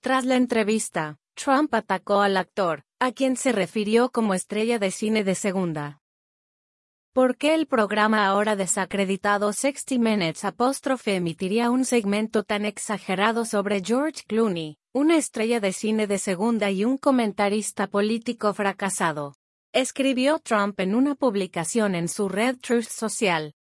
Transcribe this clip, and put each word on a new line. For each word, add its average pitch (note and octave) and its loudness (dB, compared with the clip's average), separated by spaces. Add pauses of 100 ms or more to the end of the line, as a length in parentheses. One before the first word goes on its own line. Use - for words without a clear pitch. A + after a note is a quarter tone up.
Tras C4 0
la B3+ 2
entrevista, G#3+ 0 (140)
Trump C#4+ 2
atacó G3+ 0
al G3 2
actor, F3 -2 (160)
a B3+ 0
quien C4 0
se B3+ 0
refirió A3 2
como A3 0
estrella A3 -2
de G3 0
cine G#3+ -2
de F#3+ 0
segunda. E3+ -4 (1120)
"¿Por B3+ 2
qué D4+ 2
el D#4+ 0
programa G#3+ 2
ahora G#3 2
desacreditado G3 0
Sixty C4+ -2
Minutes G#3 0
apóstrofe B3 -2
emitiría F#3+ -2
un B3+ 2
segmento A3 0
tan G#3 -4
exagerado G#3 -2
sobre G3+ -2
George B3+ -2
Clooney, F3+ -2 (160)
una D4+ 4
estrella A#3 0
de G3 0
cine G#3+ 0
de G3 0
segunda G#3 0
y F#3+ 0
un C4+ 0
comentarista G#3+ 0
político G#3+ -2
fracasado?", F3+ -2 (360)
escribió C4 0
Trump G3+ 0
en F#3+ 0
una C#4+ 2
publicación G3+ 0
en E3+ -2
su G3 -4
red A3+ 0
Truth A#3 -2
Social. F3 -2 (120)